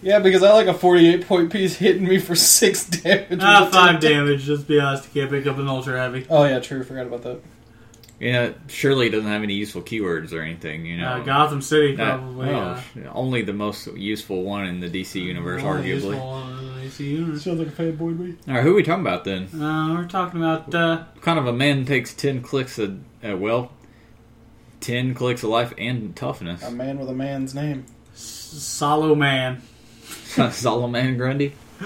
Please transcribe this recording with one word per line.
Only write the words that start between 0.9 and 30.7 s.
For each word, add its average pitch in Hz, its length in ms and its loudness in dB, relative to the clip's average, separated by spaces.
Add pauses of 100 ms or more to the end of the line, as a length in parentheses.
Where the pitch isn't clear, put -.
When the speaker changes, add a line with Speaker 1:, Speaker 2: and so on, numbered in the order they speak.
Speaker 1:
point 175 240 2
piece 190 260 -2
hitting 190 260 4
me 185 160 4
for 180 160 -2
six - 540 4
damage 180 520 0
Speaker 2:
Ah, 202 200 8
Speaker 1:
with 180 80 2
a - 20 -4
Speaker 2:
five 175 280 8
Speaker 1:
ten 151 120 4
Speaker 2:
damage. 143 320 2
Just 143 240 -2
be 147 120 6
honest, 139 340 -2
you 143 80 0
can't 135 100 -2
pick 139 160 -2
up 135 100 -2
an 139 100 -4
ultra 131 300 -4
heavy. 127 320 -4
Speaker 1:
Oh, 151 140 6
yeah, 131 160 2
true. 131 240 -8
Forgot 127 240 -10
about 120 160 -10
that. 123 160 -10 (800)
Speaker 3:
Yeah, 120 320 0 (160)
surely 135 400 0
it 104 40 0
doesn't 107 180 -2
have 104 140 -2
any 101 100 -4
useful 101 280 -6
keywords 85 520 -6
or 82 80 -8
anything, 82 440 -10
you 85 120 -8
know. 87 100 -6
Speaker 2:
Uh, 127 160 -6
Gotham 143 380 2
City, 147 340 2
Speaker 3:
That, 110 220 -2
Speaker 2:
probably, 127 300 -8
Speaker 3:
well, 98 320 -4 (260)
Speaker 2:
uh, - 80 -16
Speaker 3:
only 127 300 -2
the 98 100 -6
most 104 420 -6
useful 98 480 -6
one 101 220 -6
in 90 160 -8
the 87 80 -8
D 92 140 -6
C 92 180 -8
universe, 90 420 -6
Speaker 2:
Only 147 200 -4
Speaker 3:
arguably. - 40 -6
Speaker 2:
useful 127 400 -4
one 131 320 -12
in 131 160 -14
the 131 60 -12
D 135 80 -12
C 143 220 -10
universe. 156 320 -6
Speaker 1:
Sounds 170 160 -4
like 160 80 -4
a 147 40 -12
fanboy 165 260 -6 (200)
to 175 60 -8
me. 175 120 -10 (120)
Speaker 3:
All 139 80 -6
right, 123 80 2
who 160 80 6
are 196 40 6
we 196 80 6
talking 175 220 0
about 90 180 -2
then? 95 240 -6 (140)
Speaker 2:
Uh, 156 340 -2
we're 175 120 -6
talking 175 360 -6
about, 160 320 -2
uh, 165 280 0 (100)
Speaker 3:
What - 100 -20
kind 165 160 2
of 131 80 -2
a 120 60 0
man 135 320 0
takes 127 280 -2
ten 135 280 -2
clicks 131 380 -4
a, 98 180 -4 (260)
uh, 104 140 -4
well, 117 340 -2 (1120)
ten 123 320 -2
clicks 123 300 -2
of 110 60 -2
life 120 280 0
and 110 380 -6
toughness. 87 480 -8
Speaker 1:
A 120 80 -10
man 135 280 -8
with 131 100 -10
a 127 60 -8
man's 135 400 -6
name. 143 300 -6 (280)
Speaker 2:
S-, - 80 -20
Solomon. 147 1400 0 (460)
Speaker 3:
<laughs> - 440 -2
Solomon 120 680 -2